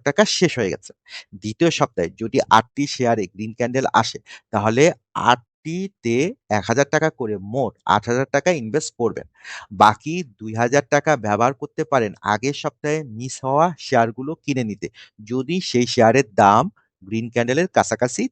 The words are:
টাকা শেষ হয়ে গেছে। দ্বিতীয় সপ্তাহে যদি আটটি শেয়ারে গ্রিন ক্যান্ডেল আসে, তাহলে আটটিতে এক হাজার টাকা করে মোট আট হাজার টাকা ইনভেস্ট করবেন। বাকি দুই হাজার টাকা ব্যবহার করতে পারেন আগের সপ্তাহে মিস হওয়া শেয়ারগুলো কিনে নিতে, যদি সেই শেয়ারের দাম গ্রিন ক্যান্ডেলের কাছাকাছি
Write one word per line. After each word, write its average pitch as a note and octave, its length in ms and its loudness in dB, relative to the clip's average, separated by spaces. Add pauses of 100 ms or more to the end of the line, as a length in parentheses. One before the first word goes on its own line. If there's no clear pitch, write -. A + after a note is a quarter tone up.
টাকা G3 200 2
শেষ - 340 0
হয়ে G2 120 0
গেছে। - 220 -10 (420)
দ্বিতীয় G#2+ 360 -2
সপ্তাহে F#2 400 -2 (100)
যদি A2+ 180 -4 (120)
আটটি A2+ 360 2
শেয়ারে A#2 400 -2
গ্রিন G#2+ 280 -12
ক্যান্ডেল B2 380 -2
আসে, - 260 0 (320)
তাহলে A2+ 420 2 (220)
আটটিতে D#3 1200 -2 (140)
এক G#2 180 0
হাজার C#3+ 240 2
টাকা D#3 200 0
করে G#2+ 280 -6
মোট G#2+ 480 -6
আট G#2 220 0
হাজার B2 240 0
টাকা C#3+ 180 0
ইনভেস্ট C3 480 -4
করবেন। A2+ 280 -2 (460)
বাকি F3+ 500 2
দুই A2 320 -12
হাজার B2 360 2
টাকা D3 260 2
ব্যবহার A2 380 0
করতে D3 300 -10
পারেন A2+ 280 0 (100)
আগের A2 320 -2
সপ্তাহে D3+ 480 -6
মিস B2 420 -12
হওয়া D3+ 340 0
শেয়ারগুলো B2+ 560 -2
কিনে C3 300 -4
নিতে, G2 240 -8 (360)
যদি C3 360 -4
সেই A#2+ 260 0
শেয়ারের A#2+ 480 4
দাম A2+ 360 6 (340)
গ্রিন A2+ 260 -6
ক্যান্ডেলের B2+ 380 0
কাছাকাছি B2 640 0